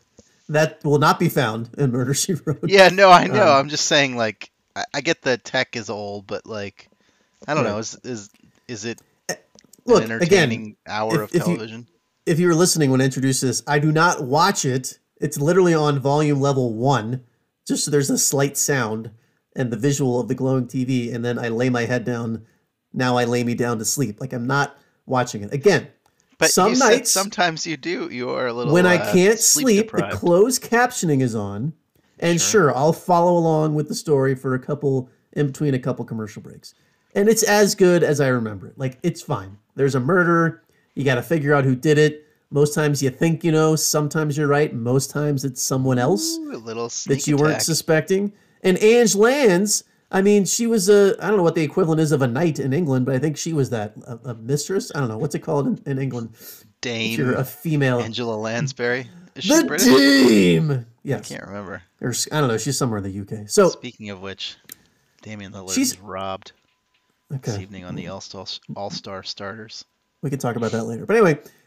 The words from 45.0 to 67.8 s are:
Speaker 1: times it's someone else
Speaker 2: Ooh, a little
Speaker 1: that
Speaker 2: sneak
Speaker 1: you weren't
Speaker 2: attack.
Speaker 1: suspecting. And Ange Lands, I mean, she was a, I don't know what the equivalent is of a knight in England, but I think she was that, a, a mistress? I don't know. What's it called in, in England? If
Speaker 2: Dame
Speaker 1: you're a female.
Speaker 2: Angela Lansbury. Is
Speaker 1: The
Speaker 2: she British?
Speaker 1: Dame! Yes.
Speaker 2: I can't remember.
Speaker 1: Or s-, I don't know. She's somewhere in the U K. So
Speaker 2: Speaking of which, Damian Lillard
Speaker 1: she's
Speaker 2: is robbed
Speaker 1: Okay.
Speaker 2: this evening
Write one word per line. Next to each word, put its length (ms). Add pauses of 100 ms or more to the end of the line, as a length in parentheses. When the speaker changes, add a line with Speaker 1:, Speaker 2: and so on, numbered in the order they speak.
Speaker 1:
times 340
it's 180
someone 380
else 380
Speaker 2:
Ooh, 140
a 60
little 280
Speaker 1:
that 40
Speaker 2:
sneak 380
Speaker 1:
you 80
weren't 160
Speaker 2:
attack. 100
Speaker 1:
suspecting. 720 (320)
And 180
Ange 320
Lands, 720 (260)
I 100
mean, 240
she 220
was 240
a, 320
I 60
don't 80
know 80
what 100
the 80
equivalent 380
is 100
of 120
a 40
knight 320
in 140
England, 340
but 80
I 60
think 160
she 160
was 180
that, 240 (100)
a, 260
a 40
mistress? 580
I 60
don't 100
know. 80
What's 200
it 20
called 300
in, 180
in 140
England? 340
If 300 (160)
Speaker 2:
Dame 400
Speaker 1:
you're 140
a 100
female. 560
Speaker 2:
Angela 340
Lansbury. 720 (300)
Is 100
Speaker 1:
The 140
Speaker 2:
she 80
British? 180
Speaker 1:
Dame! 1000 (180)
Yes. 260
Speaker 2:
I 60
can't 100
remember. 380 (160)
Speaker 1:
Or 100
s-, 220
I 80
don't 80
know. 100
She's 180
somewhere 220
in 60
the 80
U 120
K. 220
So 220
Speaker 2:
Speaking 420
of 100
which, 360 (640)
Damian 300
Lillard 220
Speaker 1:
she's 180
Speaker 2:
is 80
robbed 500 (840)
Speaker 1:
Okay. 200
Speaker 2:
this 80
evening 240